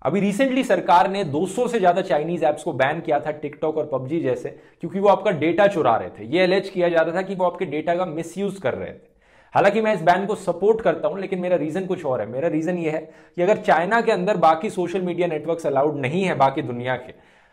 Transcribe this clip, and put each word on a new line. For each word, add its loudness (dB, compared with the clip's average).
अभी 0
recently 2
सरकार 4
ने -2
दो -2
सौ -2
से 0
ज्यादा 4
चाइनीज 0
ऐप्स 0
को -4
बैन 0
किया 0
था, -6
TikTok -4
और -4
पबजी -4
जैसे, -4
क्योंकि -6
वो 4
आपका 2
डेटा 2
चुरा 2
रहे -4
थे। -16
ये 0
अलेज 0
किया 0
जा 4
रहा 0
था -2
कि -6
वो 0
आपके -2
डेटा -2
का -2
मिसयूज -6
कर -2
रहे -8
थे। -20
हालांकि 4
मैं 2
इस -4
बैन 4
को -2
सपोर्ट 0
करता 0
हूं, -4
लेकिन -4
मेरा 2
रीजन -2
कुछ -4
और 0
है। -6
मेरा -4
रीजन -2
ये -2
है -6
कि -2
अगर 4
चाइना 2
के 2
अंदर 0
बाकी 4
सोशल -4
मीडिया -2
नेटवर्क्स -4
अलाउड 2
नहीं -2
है 0
बाकी 2
दुनिया -4
के, -12